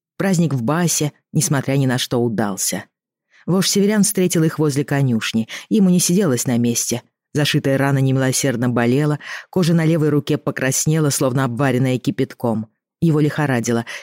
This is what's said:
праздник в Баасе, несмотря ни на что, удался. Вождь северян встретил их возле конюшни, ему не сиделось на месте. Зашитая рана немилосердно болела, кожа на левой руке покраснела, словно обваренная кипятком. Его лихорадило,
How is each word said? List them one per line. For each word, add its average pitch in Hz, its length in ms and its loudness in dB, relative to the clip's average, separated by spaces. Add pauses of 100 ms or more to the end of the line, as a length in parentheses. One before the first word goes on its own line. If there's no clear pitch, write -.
(220)
праздник 170 320 2
в 127 80 -2
Баасе, 151 520 -2 (200)
несмотря 143 440 0
ни 135 100 2
на 123 100 0
что, 127 220 -2
удался. 101 680 -4 (600)
Вождь 180 240 0
северян 202 320 2
встретил 180 400 0
их 160 160 -2
возле 147 260 0
конюшни, 120 640 -2 (180)
ему 196 220 4
не 180 100 4
сиделось 175 460 0
на 120 140 0
месте. 120 420 -2 (320)
Зашитая 143 460 0
рана 139 180 2
немилосердно 131 720 0
болела, 127 480 0 (320)
кожа 175 240 2
на 165 100 2
левой 156 260 2
руке 147 280 0
покраснела, 143 720 0
словно 135 360 0
обваренная 127 520 0
кипятком. 117 720 -4 (340)
Его 156 180 4
лихорадило, 123 680 0 (140)